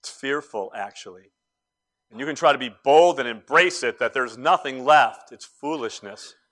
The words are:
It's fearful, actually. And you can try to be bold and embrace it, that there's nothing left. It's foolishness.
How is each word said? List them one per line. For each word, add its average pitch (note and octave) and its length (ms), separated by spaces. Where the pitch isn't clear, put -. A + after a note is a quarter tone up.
It's - 100
fearful, C3+ 640
actually. G2 560
And A2 100
you C#3 60
can D3+ 100
try D3+ 160
to C3+ 60
be B2 160
bold D#3 360
and B2 80
embrace C#3+ 540
it, A#2+ 160
that A#2 140
there's A#2+ 240
nothing C3 480
left. C3+ 480
It's - 140
foolishness. A2+ 880